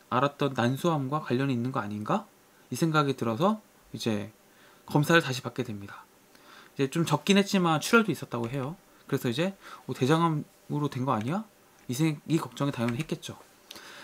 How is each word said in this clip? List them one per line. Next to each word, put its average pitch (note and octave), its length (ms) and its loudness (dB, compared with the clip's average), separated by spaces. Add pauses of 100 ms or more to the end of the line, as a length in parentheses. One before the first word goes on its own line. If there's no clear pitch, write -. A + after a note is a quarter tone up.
(100)
알았던 C3+ 440 2
난소암과 C3+ 680 0
관련이 C3+ 320 0
있는 B2 200 -2
거 C3 80 -2
아닌가?' G#2 460 -4 (440)
이 B2 60 -6
생각이 D3+ 400 2
들어서 C#3+ 440 2 (320)
이제 G#2+ 400 -4 (520)
검사를 D#3 360 4
다시 C3+ 220 -4
받게 B2+ 200 -6
됩니다. G2+ 420 -10 (720)
이제 C3+ 160 0
좀 E3 160 0
적긴 - 320 4
했지만 F3+ 420 2
출혈도 A3 320 4
있었다고 A#2 380 -6
해요. C#3 260 -6 (300)
그래서 C3+ 220 -2
이제 E3 280 -2 (300)
'어, C3 80 -6
대장암으로 D3 960 0
된 B2+ 140 -4
거 C3+ 80 0
아니야?' C3 320 -2 (440)
이 B2+ 60 -2
생-, D3+ 320 0
이 D3+ 120 0
걱정이 C#3+ 340 -4
당연히 A#2+ 260 -2
했겠죠. - 400 -8 (640)